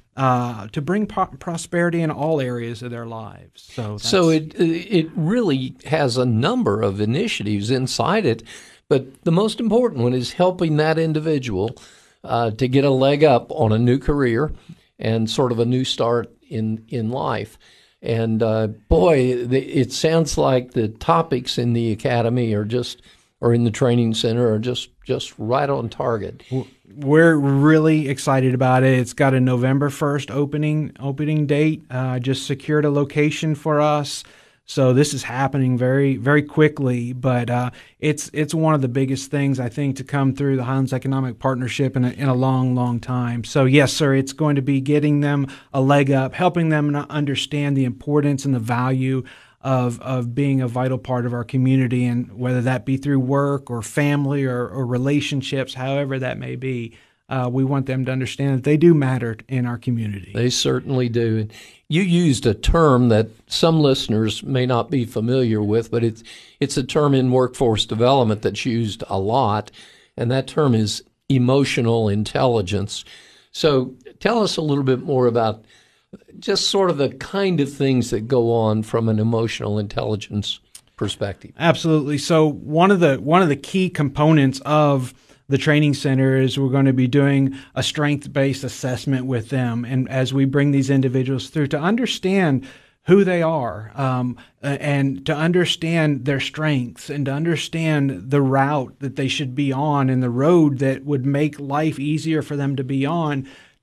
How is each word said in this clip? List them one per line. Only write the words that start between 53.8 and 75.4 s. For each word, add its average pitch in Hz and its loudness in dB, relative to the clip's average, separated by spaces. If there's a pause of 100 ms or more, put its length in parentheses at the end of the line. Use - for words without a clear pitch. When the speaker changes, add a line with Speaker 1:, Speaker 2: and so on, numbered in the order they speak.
Speaker 1:
family 143 0
or, 123 -2
or 131 -6
relationships, 135 -2
however 135 -4
that 123 -6
may 127 -10
be. 123 -6 (360)
Uh, 127 -2
we 135 0
want 135 0
them 131 -2
to 131 -4
understand 131 -2
that 123 -2
they 151 2
do 170 6
matter 127 0 (120)
in 127 -2
our 120 -6
community. 110 -4
Speaker 2:
They 117 0
certainly 127 0
do. 113 0
And 107 -4 (360)
you 160 2
used 170 2
a 107 4
term 131 4
that 110 4 (220)
some 165 4
listeners 110 0
may 131 -2
not 123 0
be 131 0
familiar 113 0
with, 107 0
but 117 0
it's, 113 -2 (380)
it's 139 -2
a 147 0
term 147 2
in 127 2
workforce 123 2
development 117 2
that's 104 -2
used 113 -2
a 98 -4
lot, 104 -2 (440)
and 120 -2
that 135 -2
term 147 2
is 110 0 (260)
emotional 123 2
intelligence. 104 -2 (460)
So 131 0 (240)
tell 226 0
us 175 -4
a 170 -4
little 143 0
bit 131 0
more 127 2
about 113 0 (760)